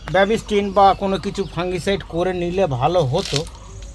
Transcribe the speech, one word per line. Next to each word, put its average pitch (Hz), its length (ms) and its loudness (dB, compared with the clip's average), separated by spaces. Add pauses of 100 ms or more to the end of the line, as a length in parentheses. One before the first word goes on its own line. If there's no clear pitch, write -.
(120)
ব্যাবিস্টিন 202 600 2
বা 196 260 6
কোনো 196 200 0
কিছু 196 260 -4
ফাঙ্গিসাইড 180 640 -2
করে 180 240 0
নিলে 180 340 0
ভালো 147 340 2
হতো, 147 440 0 (500)